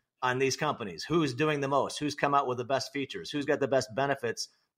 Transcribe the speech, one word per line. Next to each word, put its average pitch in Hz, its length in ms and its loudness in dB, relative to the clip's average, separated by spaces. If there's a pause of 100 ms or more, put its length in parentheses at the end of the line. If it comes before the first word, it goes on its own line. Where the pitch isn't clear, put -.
(200)
on 127 180 0
these 135 180 2
companies. 117 480 -4
Who's 151 300 2
doing 151 260 0
the 139 80 0
most? 135 320 2
Who's 147 160 -2
come 143 180 2
out 139 140 4
with 123 100 -2
the 127 60 -4
best 127 280 -2
features? 131 380 -6
Who's 147 160 -2
got 143 140 2
the 131 80 2
best 123 260 2
benefits 135 540 -2 (300)